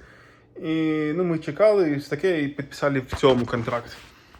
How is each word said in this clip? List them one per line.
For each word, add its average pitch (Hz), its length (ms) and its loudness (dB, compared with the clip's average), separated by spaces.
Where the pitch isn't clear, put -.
І, 156 520 -2
ну, 185 80 -2
ми 170 160 -2
чекали, 190 500 4
і 147 60 0
все 139 140 -6
таке, 156 340 0
і 139 40 0
підписали 139 520 -4
в 127 160 -6
цьому 127 300 4
контракт. 117 520 -6